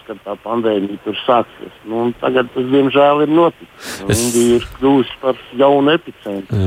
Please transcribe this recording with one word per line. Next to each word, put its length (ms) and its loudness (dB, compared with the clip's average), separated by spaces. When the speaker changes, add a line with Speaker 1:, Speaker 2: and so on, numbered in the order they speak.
Speaker 1:
kad 160 -14
tā 220 -10
pandēmija 580 -2
tur 220 -8
sāksies. 480 -2
Nu, 140 -4
un 80 0
tagad 320 -2
tas, 160 -4
diemžēl, 560 2
ir 80 -2
noticis. 540 -2
Un 100 -2
Speaker 2:
Es 140 0
Speaker 1:
Indija 320 2
ir 160 -6
kļuvusi 480 0
par 160 -2
jaunu 380 4
epicentru. 720 -6